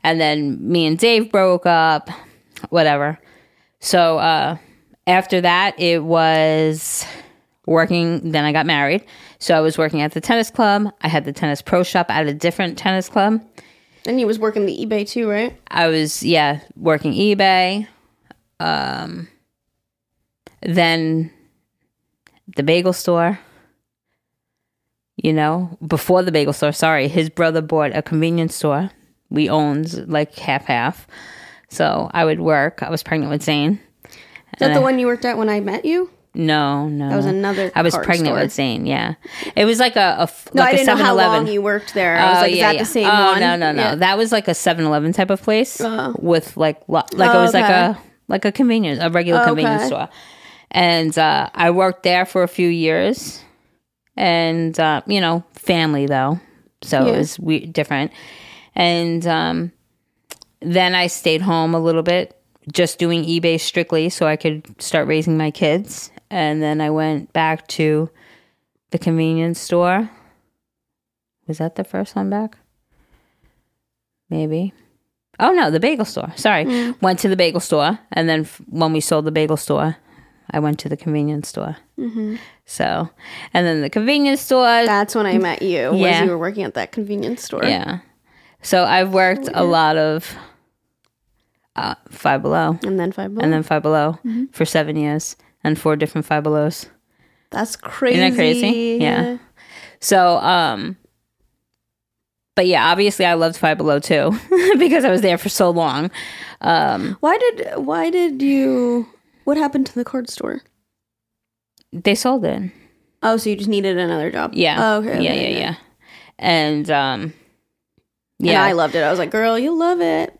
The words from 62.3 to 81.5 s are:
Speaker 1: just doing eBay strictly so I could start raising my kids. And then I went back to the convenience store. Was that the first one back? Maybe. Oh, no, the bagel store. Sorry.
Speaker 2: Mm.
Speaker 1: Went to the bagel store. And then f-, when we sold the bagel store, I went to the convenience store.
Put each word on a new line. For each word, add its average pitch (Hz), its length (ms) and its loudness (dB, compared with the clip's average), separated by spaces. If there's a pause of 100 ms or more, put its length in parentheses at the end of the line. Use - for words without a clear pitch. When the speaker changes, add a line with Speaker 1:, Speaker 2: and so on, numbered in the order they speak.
Speaker 1:
just 175 260 -2
doing 170 240 0
eBay 165 360 0
strictly 165 500 -2
so - 180 -2
I 151 80 2
could 156 460 -12
start - 260 -2
raising 156 300 0
my 156 140 -2
kids. 160 600 -2 (200)
And 156 320 -2
then 151 180 -2
I 151 80 -2
went 156 440 -2
back 160 340 -2
to 156 420 0 (800)
the - 80 -4
convenience 165 640 0
store. 180 500 0 (1400)
Was 156 120 -8
that 165 160 -4
the 190 80 -6
first 190 320 -8
one 196 160 -4
back? 214 260 -6 (1700)
Maybe. 160 440 -4 (640)
Oh, 269 120 4
no, 330 180 4
the 160 100 2
bagel 240 260 0
store. - 300 -8
Sorry. 180 300 2
Speaker 2:
Mm. 240 360 -4
Speaker 1:
Went 185 180 0
to - 100 0
the 190 60 2
bagel 175 240 2
store. 165 400 0 (120)
And 165 160 0
then 160 140 2
f-, - 280 -10
when 160 240 0
we 156 80 0
sold 151 240 0
the 156 60 -2
bagel 156 260 0
store, 151 400 -2 (520)
I - 100 -4
went 151 200 -2
to 151 100 -10
the 147 80 -6
convenience 151 520 -4
store. - 280 -8 (220)